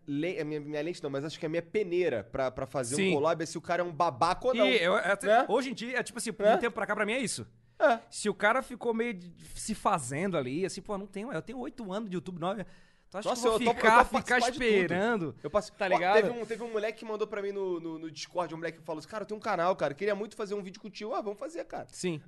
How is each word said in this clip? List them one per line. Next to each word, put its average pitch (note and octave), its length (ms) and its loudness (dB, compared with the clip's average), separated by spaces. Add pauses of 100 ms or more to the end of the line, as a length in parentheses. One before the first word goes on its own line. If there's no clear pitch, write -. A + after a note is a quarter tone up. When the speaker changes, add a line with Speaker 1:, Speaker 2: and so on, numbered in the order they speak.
Speaker 1:
le-, D3+ 320 -2
a D#3 60 -4
minha, D3+ 160 -4
minha D3 200 -6
lente E3+ 220 -6
não, D3 60 -4
mas C3+ 160 -4
acho D#3+ 120 -8
que - 80 -6
a D#3 40 -2
minha E3 140 -2
peneira E3+ 680 0
pra, C3+ 200 0
pra B2+ 140 -6
fazer B2+ 300 -4
Speaker 2:
Sim. F#3+ 160 2
Speaker 1:
um - 40 4
collab D#3 280 2
é - 20 -6
se D#3+ 120 -8
o D#3 40 -10
cara F3 200 -2
é F3 40 -2
um F3 60 -8
babaca E3+ 560 2
ou C4 60 4
não. A#3+ 120 4
Speaker 2:
E B3+ 120 6
eu, F3+ 160 4
eu - 20 4
até, G3+ 320 2
Speaker 1:
Né? A3+ 220 6
Speaker 2:
hoje C4 220 0
em - 20 -6
dia, A#3+ 260 -6
é A3 40 0
tipo - 160 -12
assim, G#3+ 200 -4
Speaker 1:
Né? G#3 160 8
Speaker 2:
um B3 40 4
tempo A#3+ 160 -2
pra G3+ 100 -2
cá, G3+ 100 0
pra G#3 100 0
mim G#3 80 0
é C4 60 0
isso. E3 260 -4 (320)
Speaker 1:
É. A#3+ 220 6 (100)
Speaker 2:
Se - 200 -4
o F#3 40 2
cara A3 280 2
ficou A#3+ 320 -4
meio A#3 200 0
de, F3 200 -14 (220)
se - 200 -6
fazendo E3+ 640 0
ali, C#3+ 280 -2
assim, F3+ 160 -6
pô, G3+ 160 -6
não G3+ 100 -10
tenho, G#3+ 260 -8
eu E3 80 -4
tenho B3+ 180 -10
oito A#3+ 320 -10
anos G#3+ 180 -6
de F3+ 60 -4
YouTube, F3+ 240 -8
nove, F#3 260 -4 (440)
tu - 100 -12
acha G#3 100 -2
Speaker 1:
Nossa, A#3+ 120 0
Speaker 2:
que A#3+ 60 2
eu A3+ 40 4
vou A3 100 2
Speaker 1:
eu A#3+ 40 2
topo, A#3 40 4
eu A#3 140 4
Speaker 2:
ficar, A3+ 220 10
Speaker 1:
topo C4 120 0
Speaker 2:
ficar B3 220 2
Speaker 1:
participar B3 120 4
de B3+ 80 -6
tudo. B3+ 40 0 (180)
Speaker 2:
esperando, F3 640 0
Speaker 1:
Eu D3 60 -6
passo G#3 240 0
Speaker 2:
tá G3+ 120 -2
Speaker 1:
ó, - 20 2
Speaker 2:
ligado? F#3 280 4
Speaker 1:
teve G#3+ 140 6
um, A#3+ 160 -4
teve A3 180 -6
um A#3 80 -8
moleque A3 280 -2
que A#3 60 -12
mandou G#3+ 220 -4
pra G3+ 140 -6
mim G3+ 100 -4
no, F#3+ 280 -2
no, E3 200 -8
no D#3+ 120 -10
Discord, D#3+ 420 -6
um D#3+ 40 -8
moleque E3 220 -8
que - 40 -20
falou D#3+ 160 -8
assim, - 80 -14
"Cara, G#3+ 160 -8
eu G3 40 -12
tenho G#3+ 100 -8
um G3+ 40 -14
canal, F#3 340 2
cara, D3+ 180 -2
queria G3+ 220 -2
muito G#3 200 -8
fazer G#3 200 -6
um G#3 80 -4
vídeo F#3 180 -14
contigo." G#3+ 320 -8
"Ah, F#4+ 80 -2
vamos G#3 180 -6
fazer, D#4+ 260 -8
cara." - 260 -10
Speaker 2:
Sim. E3 360 -4